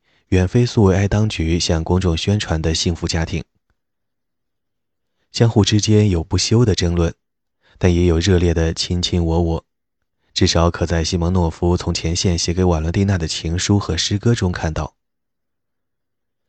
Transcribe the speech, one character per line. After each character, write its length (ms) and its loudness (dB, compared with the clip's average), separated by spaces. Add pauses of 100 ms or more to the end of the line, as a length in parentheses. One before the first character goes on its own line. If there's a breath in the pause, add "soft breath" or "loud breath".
(280)
远 200 2
非 160 2
苏 200 2
维 120 4
埃 100 2
当 220 0
局 320 -2
向 240 -2
公 160 0
众 160 0
宣 240 -2
传 220 -4
的 120 -2
幸 220 -2
福 100 -6
家 200 -4
庭。 180 -8 (1900)
相 200 2
互 120 2
之 160 2
间 300 2
有 160 0
不 140 -2
休 260 2
的 100 2
争 200 -2
论， 200 0 (600 soft breath)
但 180 2
也 120 2
有 120 2
热 200 2
烈 160 2
的 180 -2
卿 300 -4
卿 200 -2
我 200 0
我， 240 -4 (680)
至 140 2
少 240 2
可 160 -4
在 180 -2
西 140 -4
蒙 160 -2
诺 160 0
夫 260 0
从 160 -4
前 240 -4
线 220 0
写 160 -4
给 100 0
瓦 160 2
伦 100 -4
蒂 140 0
娜 140 2
的 100 -4
情 300 -6
书 200 2
和 160 -2
诗 240 -2
歌 160 0
中 160 0
看 220 -4
到。 220 -8 (1500)